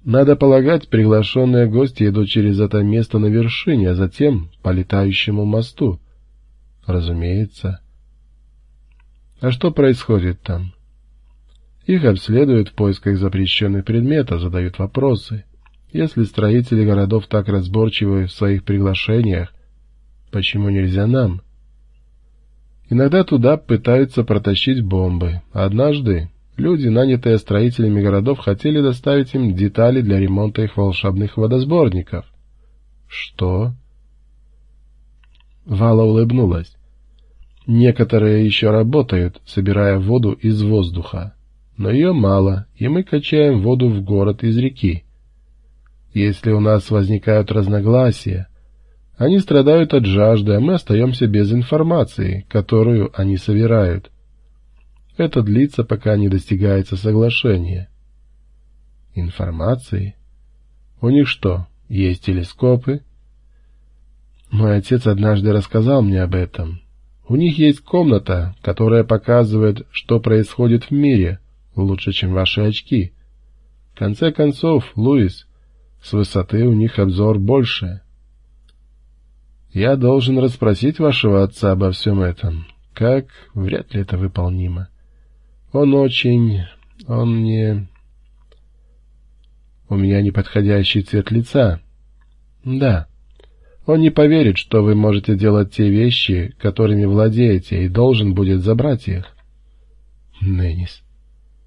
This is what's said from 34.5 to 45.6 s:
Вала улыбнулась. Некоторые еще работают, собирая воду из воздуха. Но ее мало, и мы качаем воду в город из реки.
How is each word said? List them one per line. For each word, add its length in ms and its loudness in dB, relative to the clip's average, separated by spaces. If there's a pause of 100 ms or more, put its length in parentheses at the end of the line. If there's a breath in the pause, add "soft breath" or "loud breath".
Вала 380 2
улыбнулась. 760 2 (880)
Некоторые 800 4
еще 280 0
работают, 760 0
собирая 520 0
воду 340 0
из 300 -2
воздуха. 720 -2 (440)
Но 120 -4
ее 220 2
мало, 540 0 (100)
и 120 -4
мы 160 -2
качаем 580 0
воду 260 2
в 140 -2
город 400 0
из 160 0
реки. 460 -2 (1080)